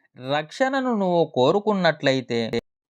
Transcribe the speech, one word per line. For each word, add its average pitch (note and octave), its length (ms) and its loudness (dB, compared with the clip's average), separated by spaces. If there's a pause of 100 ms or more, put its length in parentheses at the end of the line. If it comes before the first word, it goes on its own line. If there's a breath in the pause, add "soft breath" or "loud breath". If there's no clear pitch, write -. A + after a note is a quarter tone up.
(340)
రక్షణను B3+ 640 -2
నువ్వు F3+ 300 2
కోరుకున్నట్లయితే C#3 1300 0 (340)